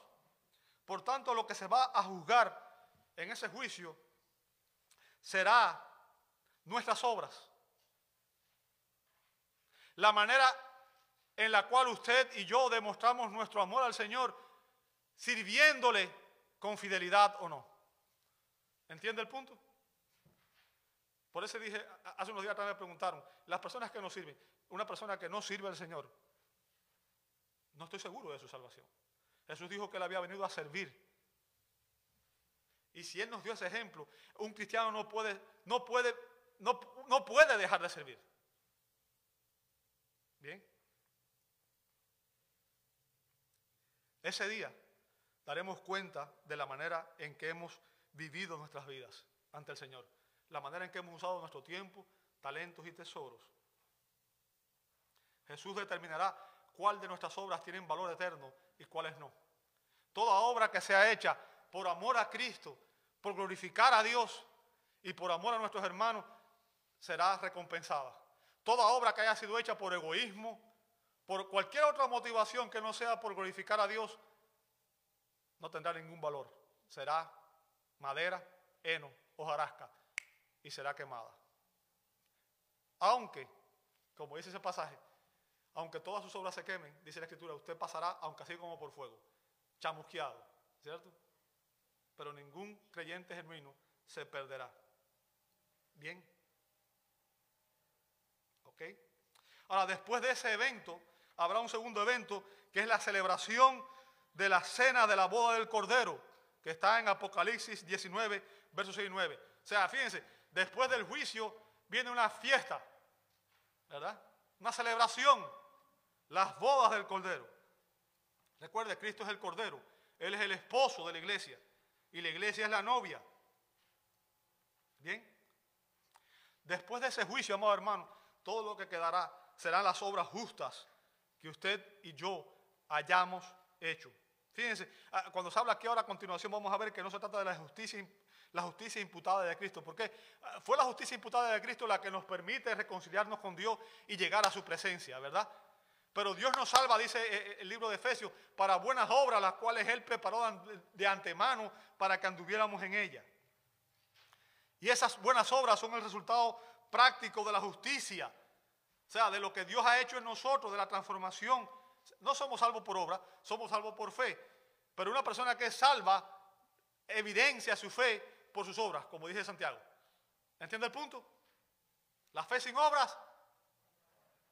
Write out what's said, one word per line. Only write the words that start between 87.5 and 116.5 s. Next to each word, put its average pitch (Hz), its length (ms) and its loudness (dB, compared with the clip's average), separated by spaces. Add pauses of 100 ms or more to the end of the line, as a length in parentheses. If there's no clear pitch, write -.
"usted 165 240 -12
pasará, 165 440 -6
aunque 156 200 -10
así 170 160 -14
como 170 220 -14
por 143 120 -14
fuego", 123 280 -16 (600)
chamusqueado, 156 640 -8 (380)
¿cierto? 165 320 -18 (1040)
Pero 147 160 -12
ningún 151 420 -18 (140)
creyente 175 460 -14
genuino 156 400 -18 (320)
se - 180 -14
perderá. 135 420 -12 (1300)
Bien. 165 340 -16 (2250)
¿Ok? - 180 -20 (840)
Ahora, 190 180 4
después 196 380 0
de 254 80 4
ese 247 200 -2
evento, 214 480 -2 (380)
habrá 175 220 2
un 233 100 -2
segundo 226 320 -2
evento, 208 420 0 (300)
que 196 60 2
es 214 80 2
la 214 120 4
celebración 214 880 4 (460)
de 190 140 2
la 185 160 6
cena 254 440 6
de 208 100 4
la 190 80 6
boda 226 300 4
del 226 120 0
Cordero, 214 500 2 (460)
que 160 60 -8
está 202 320 4
en 214 80 2
Apocalipsis 196 760 -2
diecinueve, 190 560 -4 (300)
versos 190 240 -6
seis 202 120 -4
y - 20 -10
nueve. 180 280 -2 (240)
O - 60 -20
sea, 196 220 4
fíjense, 240 340 -4 (280)
después 185 380 0
del 220 140 0
juicio 214 500 -6 (360)
viene 247 200 -2
una 240 200 2
fiesta, 247 520 0 (1080)
¿verdad? 156 280 -8 (440)
Una 226 100 -2
celebración, 233 720 6 (840)
las 185 300 2